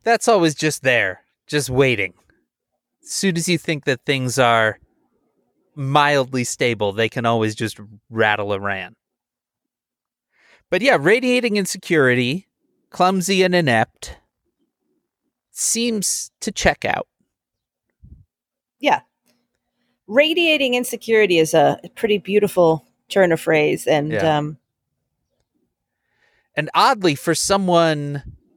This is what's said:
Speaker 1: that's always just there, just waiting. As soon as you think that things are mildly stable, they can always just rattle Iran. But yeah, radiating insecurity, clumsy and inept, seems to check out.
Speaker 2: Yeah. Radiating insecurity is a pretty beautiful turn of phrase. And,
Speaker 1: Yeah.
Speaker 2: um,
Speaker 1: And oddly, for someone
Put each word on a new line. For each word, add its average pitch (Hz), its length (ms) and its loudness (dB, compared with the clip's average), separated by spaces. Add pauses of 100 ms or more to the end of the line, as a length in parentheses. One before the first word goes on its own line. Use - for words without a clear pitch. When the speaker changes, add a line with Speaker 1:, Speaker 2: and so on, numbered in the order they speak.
Speaker 1:
that's 233 260 0
always 170 260 4
just 156 280 -4
there, 113 420 0 (220)
just 147 220 -4
waiting. 123 440 0 (920)
As - 80 -20
soon 190 240 -2
as 170 140 -4
you 170 80 2
think 156 280 -6
that 135 200 -2
things 131 340 -2
are 113 400 2 (960)
mildly 139 680 0
stable, 110 480 -2
they 113 180 -2
can 120 160 -6
always 110 300 0
just 113 240 -8 (300)
rattle 107 440 0
Iran. 98 420 -6 (1700)
But 185 120 0
yeah, 254 180 4
radiating 240 580 2
insecurity, 143 880 0 (420)
clumsy 185 540 0
and 180 120 2
inept, 127 640 0 (1300)
seems - 800 -4 (100)
to 208 100 -6
check - 340 -2
out. - 220 -4 (1700)
Speaker 2:
Yeah. 185 200 0 (1040)
Radiating 302 680 0
insecurity 220 640 -2
is 160 160 0
a 143 260 2 (160)
pretty 214 220 -2
beautiful 185 680 0 (240)
turn 185 240 2
of 160 80 -2
phrase. 151 460 0
And, 151 260 0
Speaker 1:
Yeah. 160 240 0
Speaker 2:
um, 151 200 -6 (2000)
Speaker 1:
And 151 180 -4
oddly, 190 420 2
for 165 200 -2
someone 165 880 0 (340)